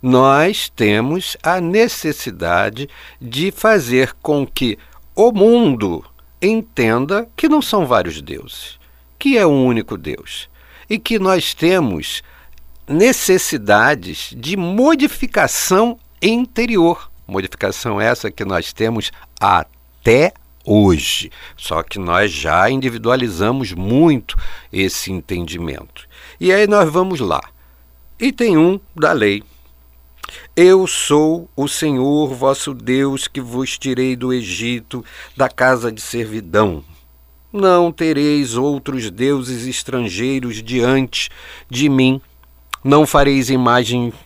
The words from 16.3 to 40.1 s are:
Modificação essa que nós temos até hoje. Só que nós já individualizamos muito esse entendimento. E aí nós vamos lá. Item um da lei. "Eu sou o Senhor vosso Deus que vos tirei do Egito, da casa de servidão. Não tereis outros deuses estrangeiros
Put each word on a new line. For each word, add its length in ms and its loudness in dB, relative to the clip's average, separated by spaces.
Modificação 760 -4
essa 300 0
que 140 -8
nós 280 -4
temos 380 -2
até 920 2
hoje. 640 2
Só 260 -6
que 160 -12
nós 320 0
já 400 0
individualizamos 1000 -2
muito 640 2
esse 400 -4
entendimento. 960 -10
E 140 2
aí 140 4
nós 240 4
vamos 300 -2
lá. 200 -2
Item 380 0
um 220 2
da 180 0
lei. 300 0
"Eu 320 6
sou 680 0
o 100 -2
Senhor 680 0
vosso 400 -2
Deus 520 -2
que 140 -10
vos 380 -8
tirei 360 -2
do 160 -6
Egito, 720 -6
da 140 0
casa 420 0
de 120 -14
servidão. 800 -2
Não 400 4
tereis 640 0
outros 560 -4
deuses 560 -4
estrangeiros 960 -6